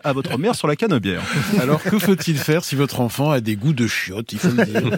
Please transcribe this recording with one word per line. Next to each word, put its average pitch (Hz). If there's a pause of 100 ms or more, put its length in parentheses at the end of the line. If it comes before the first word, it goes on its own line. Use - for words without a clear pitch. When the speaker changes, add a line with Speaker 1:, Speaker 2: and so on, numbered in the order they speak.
Speaker 1:
à 143
votre 131
mère 196
sur -
la 151
canebière. 98 (200)
Speaker 2:
<laughs> 202
Alors 151
que 190
faut-il 175
faire 151
si -
votre 135
enfant 139
a 135
des 107
goûts 139
de 120
chiottes, 104
il 107
faut -
le 123
dire ? 120